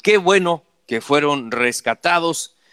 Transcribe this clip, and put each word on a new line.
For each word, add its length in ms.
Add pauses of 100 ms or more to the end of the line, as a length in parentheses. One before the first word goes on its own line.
Qué 140
bueno 480 (240)
que 120
fueron 520
rescatados 1040 (160)